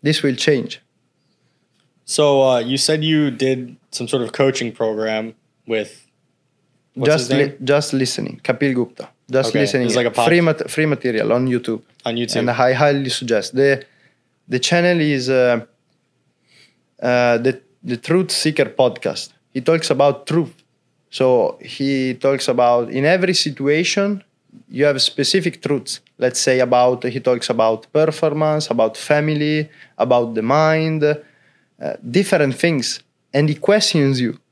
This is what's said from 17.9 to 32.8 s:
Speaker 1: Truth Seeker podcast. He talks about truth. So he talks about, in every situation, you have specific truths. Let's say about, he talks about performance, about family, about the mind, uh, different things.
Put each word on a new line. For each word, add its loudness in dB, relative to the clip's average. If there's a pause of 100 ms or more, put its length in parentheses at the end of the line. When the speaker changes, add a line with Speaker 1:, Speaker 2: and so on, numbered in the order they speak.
Speaker 1:
Truth 0
Seeker 0
podcast. -2 (240)
He -6
talks 0
about 2
truth. -2 (580)
So 2
he -4
talks -2
about, 2
in -2
every 2
situation, -2 (460)
you 0
have 2
specific -2
truths. -4 (160)
Let's -2
say 2
about, 2
he -4
talks -2
about 0
performance, 0
about 0
family, 0 (280)
about 2
the -2
mind, 2
uh, 2 (960)
different 2
things. -2 (320)